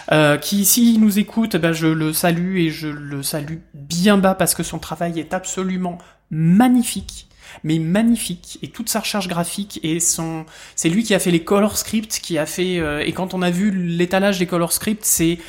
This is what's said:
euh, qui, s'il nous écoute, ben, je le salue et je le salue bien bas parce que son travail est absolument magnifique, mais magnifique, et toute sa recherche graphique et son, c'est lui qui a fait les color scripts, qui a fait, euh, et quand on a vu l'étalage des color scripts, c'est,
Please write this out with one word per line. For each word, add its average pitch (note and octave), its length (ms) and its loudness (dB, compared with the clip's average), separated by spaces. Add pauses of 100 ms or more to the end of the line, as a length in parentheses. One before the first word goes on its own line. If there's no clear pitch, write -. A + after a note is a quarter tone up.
(120)
euh, D3+ 240 4
qui, G3+ 300 0
s'il A#3 340 4
nous G#3+ 200 4
écoute, A3 360 -2
ben, E3 160 2
je D#3+ 160 0
le D#3 240 2
salue F3 460 0
et E3 120 2
je D3+ 200 -8
le C#3+ 340 -8
salue D#3 360 -6 (140)
bien E3+ 440 2
bas F#3+ 180 4
parce F3 200 0
que - 60 -8
son E3 160 -8
travail E3 440 -6
est D#3 120 -8
absolument F#3 680 -4 (300)
magnifique, G3 1000 2 (340)
mais D#3 160 0
magnifique, G3 800 0
et - 60 -10
toute A#3 220 -10
sa A3 100 -2
recherche G3 300 -4
graphique F3 540 -6
et E3 180 0
son, D#3+ 440 -4 (300)
c'est - 140 0
lui G3+ 140 2
qui A3 100 2
a F3+ 60 4
fait F3+ 120 0
les E3+ 140 2
color G3+ 320 2
scripts, - 440 -4
qui E3 160 -4
a D3+ 80 0
fait, F3+ 340 -2
euh, D3 200 -2
et D#3+ 140 -2
quand F3+ 200 -6
on F#3+ 80 -2
a F3+ 80 2
vu F#3 220 2
l'étalage F#3 680 0
des F3+ 100 0
color E3+ 260 -2
scripts, - 320 -4
c'est, E3+ 320 2 (120)